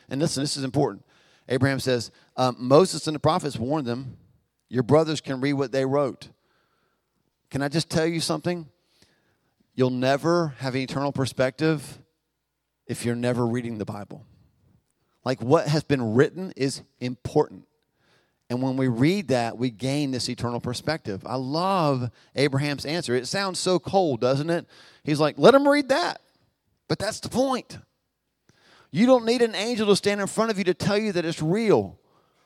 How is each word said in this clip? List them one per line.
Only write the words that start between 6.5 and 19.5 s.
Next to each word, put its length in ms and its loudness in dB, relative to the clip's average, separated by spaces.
Can 120 -4
I 80 -2
just 200 -2
tell 160 0
you 140 -2
something? 480 -4
You'll 140 2
never 680 0
have 160 -6
an 80 -2
eternal 300 -4
perspective 880 -2
if 180 -6
you're 100 0
never 300 0
reading 320 -4
the 80 -4
Bible. 400 -14
Like, 160 -4
what 280 4
has 160 2
been 320 0
written 400 0
is 260 -4
important. 680 -4
And 140 -2
when 120 -2
we 120 0
read 400 2
that, 300 0